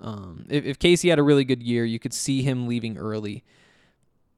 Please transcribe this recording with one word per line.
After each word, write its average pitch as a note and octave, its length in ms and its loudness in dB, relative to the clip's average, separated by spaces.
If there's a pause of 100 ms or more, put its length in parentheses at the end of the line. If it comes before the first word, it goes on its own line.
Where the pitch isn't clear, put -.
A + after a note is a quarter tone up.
Um, F#2+ 480 -12
if, C#3+ 160 0
if C3+ 160 -4
Casey F3 300 4
had D3+ 100 4
a - 20 4
really C#3+ 220 6
good B2+ 180 0
year, A#2+ 220 0
you A2+ 160 -2
could - 140 -6
see C3+ 280 -2
him B2+ 240 -2
leaving A2+ 320 -4
early. G#2+ 460 -6 (920)